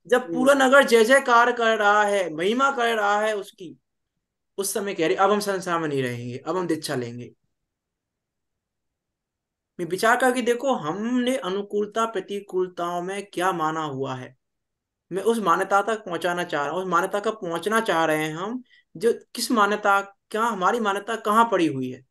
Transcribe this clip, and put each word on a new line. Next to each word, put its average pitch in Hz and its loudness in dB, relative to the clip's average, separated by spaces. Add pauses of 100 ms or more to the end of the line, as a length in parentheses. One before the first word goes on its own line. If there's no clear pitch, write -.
जब 233 2
पूरा 269 2
नगर 269 6
जय 226 6
जयकार 247 6
कर 226 0
रहा 208 4
है, 196 0
महिमा 233 0
कर 233 0
रहा 208 0
है 214 -2
उसकी, 190 -14 (800)
उस 196 -4
समय 202 -4
कह - 0
रही 190 2
अब 196 4
हम 208 2
संसार 180 -2
में 160 -4
नहीं 139 -2
रहेंगे, 120 -6
अब 165 -6
हम 185 -4
दीक्षा 156 -4
लेंगे। 120 -8 (2500)
मैं 175 -6
विचार 220 2
करके 254 2
देखो, 240 0
हमने 226 -2
अनुकूलता 202 -4
प्रतिकूलताओं 180 -4
में 196 -8
क्या 180 -2
माना 160 -4
हुआ 135 -6
है। 127 -14 (760)
मैं 185 -4
उस 233 0
मान्यता 196 2
तक 214 -4
पहुंचाना 175 -4
चाह 151 -4
रहा 147 -6
हूँ, 185 -4
उस 190 -8
मान्यता 185 0
का 220 -4
पहुंचना 196 -2
चाह 170 0
रहे 156 0
हैं 156 -4
हम, 214 -8 (340)
जो 214 0 (200)
किस 233 -4
मान्यता, 202 2 (300)
क्या 214 -2
हमारी 214 0
मान्यता 202 -2
कहाँ 220 4
पड़ी 180 2
हुई 131 -4
है। 127 -14 (100)